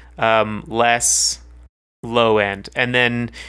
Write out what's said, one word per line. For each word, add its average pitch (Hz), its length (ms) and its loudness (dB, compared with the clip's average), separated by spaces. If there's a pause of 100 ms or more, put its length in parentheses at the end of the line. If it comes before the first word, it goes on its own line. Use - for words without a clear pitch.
(180)
um, 110 480 2
less 117 760 0 (600)
low 113 360 2
end. 98 360 -4
And 123 200 -2
then 120 360 0 (180)